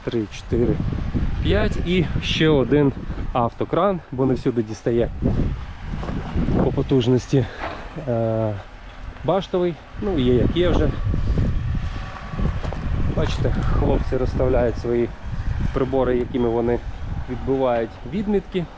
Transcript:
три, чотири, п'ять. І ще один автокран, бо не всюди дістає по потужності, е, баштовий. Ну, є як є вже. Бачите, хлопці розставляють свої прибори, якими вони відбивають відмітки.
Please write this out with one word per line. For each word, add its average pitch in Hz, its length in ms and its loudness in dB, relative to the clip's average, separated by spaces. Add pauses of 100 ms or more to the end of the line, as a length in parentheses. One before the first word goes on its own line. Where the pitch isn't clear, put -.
три, 117 200 -2 (120)
чотири, 117 380 0 (680)
п'ять. 196 340 2 (100)
І 180 180 2 (180)
ще - 260 2
один 139 440 4 (400)
автокран, 156 680 0 (120)
бо 131 140 0
не 131 80 2
всюди 117 280 0
дістає 113 480 0 (1500)
по 127 80 2
потужності, 127 720 2 (640)
е, 113 460 0 (680)
баштовий. 180 500 0 (280)
Ну, 190 160 0
є 123 160 4
як 123 220 4
є 175 120 4
вже. 151 220 4 (2250)
Бачите, - 380 0 (240)
хлопці 135 380 2
розставляють 123 640 2
свої 120 300 0 (640)
прибори, 127 460 2
якими 120 300 0
вони 117 300 2 (520)
відбивають 120 600 0 (220)
відмітки. 196 520 -2 (140)